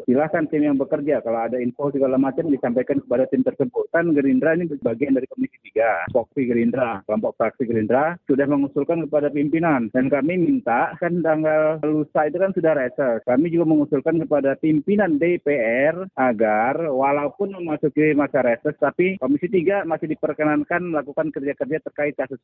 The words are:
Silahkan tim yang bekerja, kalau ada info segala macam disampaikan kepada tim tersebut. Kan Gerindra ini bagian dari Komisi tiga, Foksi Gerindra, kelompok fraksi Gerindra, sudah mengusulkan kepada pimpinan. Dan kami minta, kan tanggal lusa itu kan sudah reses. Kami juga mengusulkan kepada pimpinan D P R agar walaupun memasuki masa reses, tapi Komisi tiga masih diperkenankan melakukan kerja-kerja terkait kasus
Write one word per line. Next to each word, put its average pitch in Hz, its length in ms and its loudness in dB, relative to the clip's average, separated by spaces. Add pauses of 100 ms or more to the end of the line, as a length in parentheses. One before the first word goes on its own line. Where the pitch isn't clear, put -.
Silahkan 151 400 2
tim 147 160 0
yang 147 160 2
bekerja, 143 420 0
kalau 113 220 -2
ada 117 160 -2
info 123 320 -2
segala 135 240 2
macam 135 320 0
disampaikan 131 560 0
kepada 127 240 0
tim 131 160 0
tersebut. - 480 -2
Kan 170 240 2
Gerindra 139 400 2
ini 170 240 -2
bagian 120 320 -2
dari 131 160 0
Komisi - 320 -8
tiga, 110 560 -2
Foksi 123 320 -2
Gerindra, 117 560 0
kelompok 107 320 -4
fraksi 113 320 -2
Gerindra, 117 480 0 (160)
sudah 139 160 2
mengusulkan 143 640 -2
kepada 147 160 0
pimpinan. 147 640 0
Dan 131 160 0
kami 147 320 0
minta, 143 640 0
kan 175 160 -2
tanggal 156 640 0
lusa 151 480 0
itu 175 80 -4
kan 190 160 0
sudah 160 240 2
reses. 123 480 -2
Kami 139 240 2
juga 170 180 2
mengusulkan 156 540 2
kepada 139 340 0
pimpinan 160 640 2
D 175 160 2
P 147 160 0 (400)
R 190 240 -10
agar 123 720 0
walaupun 143 640 -2
memasuki 151 640 0
masa 143 240 0
reses, 123 400 0
tapi 180 360 0
Komisi 147 340 -2
tiga 190 320 2
masih 160 240 -4
diperkenankan 151 720 -2
melakukan 156 480 -4
kerja-kerja 143 560 -4
terkait 147 320 -6
kasus 135 280 -6